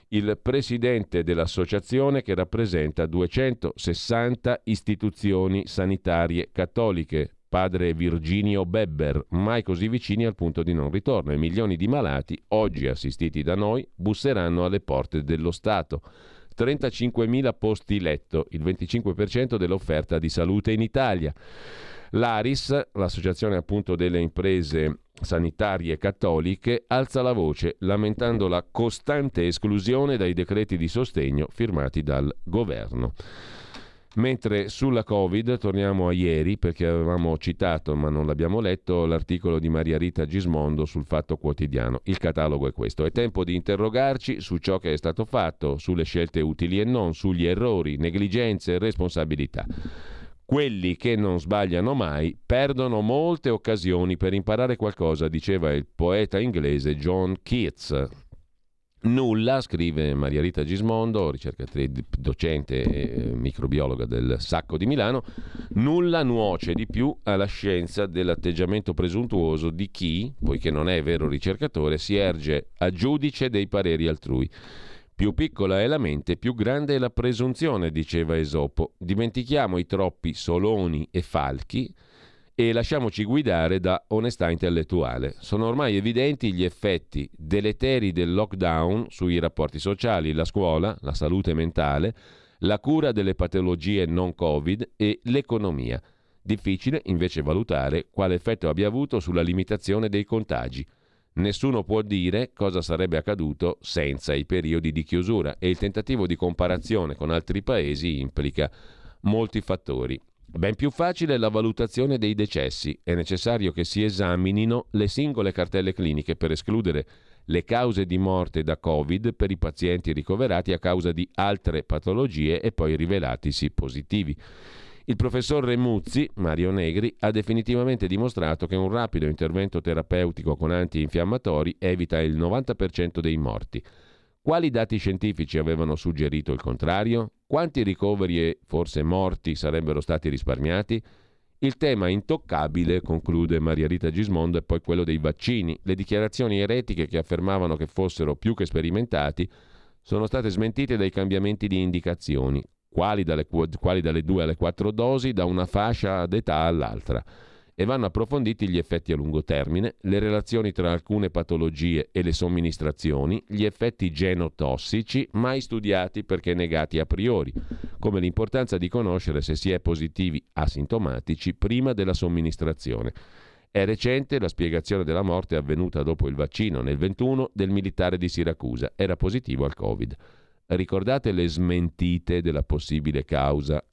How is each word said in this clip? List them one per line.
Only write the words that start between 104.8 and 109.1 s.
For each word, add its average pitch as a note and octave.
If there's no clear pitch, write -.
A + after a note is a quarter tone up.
di D#2
chiusura F2
e F#2
il F#2
tentativo G#2
di F2
comparazione F2+
con D2+
altri E2
paesi D#2
implica C#2+